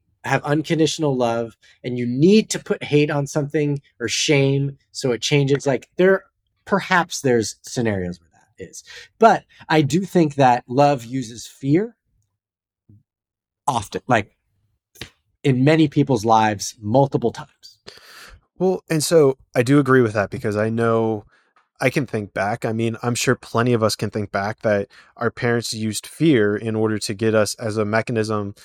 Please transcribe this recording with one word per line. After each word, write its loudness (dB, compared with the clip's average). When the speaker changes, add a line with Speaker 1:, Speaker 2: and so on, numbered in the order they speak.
Speaker 1:
have 0
unconditional 0
love -2
and -6
you -4
need 4
to -8
put -6
hate 0
on -2
something -4
or -6
shame 0
so -4
it -4
changes, 0
like, -4
there, 2
perhaps -2
there's 0
scenarios -4
where -20
that -20
is. -20
But 4
I 4
do 0
think 0
that 4
love 2
uses -10
fear -2
often, -6
like, -2
in 2
many 4
people's 0
lives 0
multiple 0
times. -16
Speaker 2:
Well, 0
and 0
so 4
I 2
do 4
agree 4
with 0
that -2
because -4
I 0
know -2
I 0
can -4
think -8
back. -4
I -2
mean, -4
I'm -2
sure 0
plenty -2
of 0
us 0
can -6
think -6
back -6
that 0
our -2
parents -2
used -6
fear 2
in -6
order 0
to -8
get 0
us 2
as -6
a -2
mechanism -4